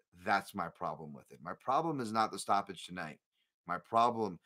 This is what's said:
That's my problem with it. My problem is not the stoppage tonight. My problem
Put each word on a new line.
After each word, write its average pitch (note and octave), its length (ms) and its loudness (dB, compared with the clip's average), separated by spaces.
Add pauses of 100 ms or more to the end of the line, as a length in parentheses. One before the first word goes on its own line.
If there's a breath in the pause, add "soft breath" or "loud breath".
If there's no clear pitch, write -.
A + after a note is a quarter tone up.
(240)
That's G2 300 2
my F2+ 140 -2
problem D#2 460 -6
with - 180 -18
it. - 100 -18
My F2 120 -8
problem D3+ 480 0
is G#2+ 100 -4
not A2 200 4
the G2+ 60 -4
stoppage G2 480 0
tonight. F2 340 -8 (460)
My F2 120 -2
problem A2+ 680 2